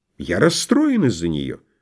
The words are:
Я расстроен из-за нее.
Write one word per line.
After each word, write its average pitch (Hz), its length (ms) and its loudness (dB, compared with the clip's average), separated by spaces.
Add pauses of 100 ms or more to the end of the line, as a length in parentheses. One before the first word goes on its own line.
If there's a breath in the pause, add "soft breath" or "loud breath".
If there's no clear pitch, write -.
(180)
Я 85 220 -4
расстроен 226 680 2
из-за 85 220 -2
нее. 71 320 -6 (220)